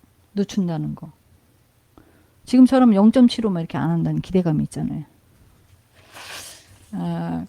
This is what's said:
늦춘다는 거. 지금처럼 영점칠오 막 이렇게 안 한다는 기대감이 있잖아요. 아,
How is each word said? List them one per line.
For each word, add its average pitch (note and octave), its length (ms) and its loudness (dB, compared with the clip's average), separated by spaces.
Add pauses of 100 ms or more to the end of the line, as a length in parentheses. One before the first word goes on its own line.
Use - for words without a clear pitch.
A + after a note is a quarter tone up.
(340)
늦춘다는 E3+ 640 -6
거. D#3 160 -20 (1300)
지금처럼 B3+ 500 6
영점칠오 A3+ 560 4
막 F3 80 -4
이렇게 E3 180 -8
안 C#3+ 140 -2
한다는 D#3+ 300 -2
기대감이 E3+ 420 -2
있잖아요. D3+ 400 -8 (1900)
아, E3+ 560 -8